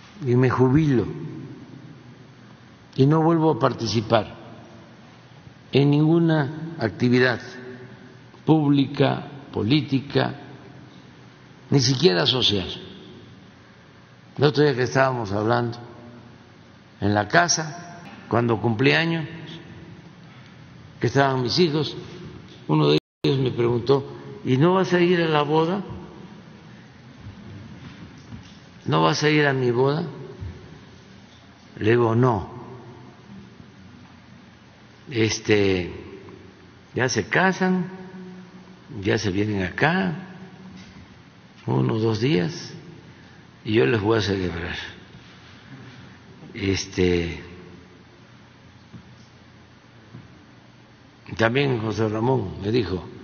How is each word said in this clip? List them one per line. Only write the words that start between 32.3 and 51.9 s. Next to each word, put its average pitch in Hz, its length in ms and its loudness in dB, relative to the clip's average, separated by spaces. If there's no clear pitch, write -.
Este, 101 840 2
ya 123 140 0
se 104 180 -2
casan, 185 640 0
ya 107 160 0
se 104 120 -4
vienen 101 340 -2
acá, 160 520 0
uno 127 280 0
o 110 40 -2
dos 110 220 0
días, 160 520 -2
y 110 100 -2
yo 120 120 4
les 120 160 2
voy 110 160 2
a 110 40 2
celebrar." 90 540 -4
Este, 90 920 -2
también 123 440 2
José 110 260 -2